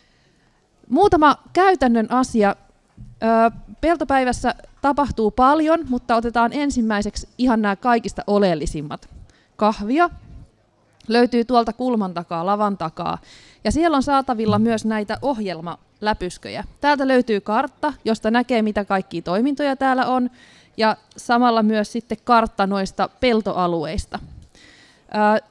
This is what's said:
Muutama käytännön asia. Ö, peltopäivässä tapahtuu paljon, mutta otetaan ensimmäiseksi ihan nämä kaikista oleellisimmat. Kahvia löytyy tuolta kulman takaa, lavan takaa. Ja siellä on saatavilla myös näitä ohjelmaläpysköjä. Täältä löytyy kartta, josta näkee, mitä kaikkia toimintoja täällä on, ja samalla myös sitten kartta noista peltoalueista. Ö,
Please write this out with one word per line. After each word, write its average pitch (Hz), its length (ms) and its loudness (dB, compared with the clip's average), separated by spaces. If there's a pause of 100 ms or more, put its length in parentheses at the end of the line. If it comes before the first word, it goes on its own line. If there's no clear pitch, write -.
(880)
Muutama 311 460 4 (180)
käytännön 269 580 2
asia. 233 440 2 (440)
Ö, 226 520 0 (300)
peltopäivässä 269 760 0 (260)
tapahtuu 254 500 0
paljon, 311 480 2 (100)
mutta 247 260 -2
otetaan 233 380 0
ensimmäiseksi 220 720 -2 (100)
ihan 240 240 0
nämä 202 140 0
kaikista 233 520 -2
oleellisimmat. 165 840 0 (460)
Kahvia 220 540 0 (1000)
löytyy 240 380 2
tuolta 233 280 2
kulman 220 400 -2
takaa, 170 320 -6
lavan 202 320 -2
takaa. 165 400 -8 (460)
Ja 214 80 0
siellä 311 260 2
on 254 60 0
saatavilla 226 560 0
myös 220 260 0
näitä 214 360 -4
ohjelmaläpysköjä. 180 1400 -6 (180)
Täältä 277 260 2
löytyy 247 340 2
kartta, 262 520 -4 (120)
josta 220 260 -2
näkee, 240 300 0
mitä 214 240 -2
kaikkia 185 360 -4
toimintoja 269 540 -2
täällä 262 300 0
on, 247 240 -2 (480)
ja 220 200 0 (200)
samalla 240 460 2
myös 214 280 0
sitten 226 320 -8
kartta 220 440 2
noista 190 420 -2 (100)
peltoalueista. 180 1000 -2 (960)
Ö, 208 360 2